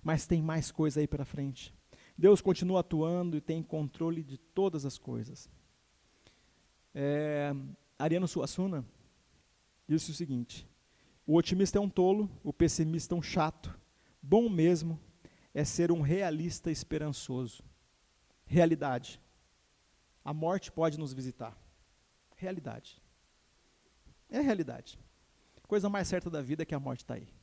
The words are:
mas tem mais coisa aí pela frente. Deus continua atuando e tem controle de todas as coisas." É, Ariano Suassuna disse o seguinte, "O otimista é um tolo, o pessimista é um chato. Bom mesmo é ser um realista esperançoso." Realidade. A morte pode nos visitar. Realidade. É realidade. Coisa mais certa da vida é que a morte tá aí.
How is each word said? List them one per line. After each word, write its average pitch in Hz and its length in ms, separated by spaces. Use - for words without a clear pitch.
mas 160 240
tem 165 160
mais 160 300
coisa 151 280
aí 143 80
pela 139 180
frente. - 500
Deus 185 240
continua 185 400
atuando 170 560
e 147 40
tem 160 200
controle 160 600
de 135 140
todas 175 480
as 131 120
coisas." 120 520
É, 143 600
Ariano 165 300
Suassuna 165 580
disse 156 240
o - 20
seguinte, 135 540
"O 151 100
otimista 185 420
é 202 40
um 196 80
tolo, 190 400
o 147 80
pessimista 165 640
é - 20
um 165 40
chato. - 580
Bom 214 280
mesmo 165 500
é 147 100
ser 170 280
um 170 100
realista 165 680
esperançoso." 143 960
Realidade. 147 760
A 147 100
morte 165 380
pode 160 280
nos 139 140
visitar. 123 440
Realidade. 131 680
É 254 120
realidade. 180 580
Coisa 202 220
mais 196 180
certa 175 220
da 156 120
vida 151 220
é - 20
que 160 100
a 139 40
morte 135 260
tá - 80
aí. 117 140